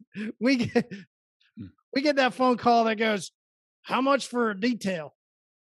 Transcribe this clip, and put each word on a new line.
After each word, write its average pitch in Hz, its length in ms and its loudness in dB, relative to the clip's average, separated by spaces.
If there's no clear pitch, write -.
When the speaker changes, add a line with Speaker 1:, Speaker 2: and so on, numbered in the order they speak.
Speaker 1:
<laughs> - 340 -12
we 262 180 2
get, 233 320 0
Speaker 2:
Mm. 95 100 -14
Speaker 1:
we 269 80 0
get 294 140 2
that 254 180 2
phone 254 200 2
call 233 280 4
that 220 160 0
goes, 214 320 -2
"How - 180 -2
much 269 280 2
for 233 240 -2
a 196 80 -8
detail?" 190 560 -4